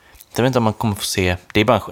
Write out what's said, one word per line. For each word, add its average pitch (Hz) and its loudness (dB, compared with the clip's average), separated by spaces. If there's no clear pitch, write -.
så - -12
jag 117 2
vet 127 4
inte 127 0
om 117 0
man 107 0
kommer 104 -4
få - -12
se, 90 -2
det 104 2
är 110 2
bara 117 2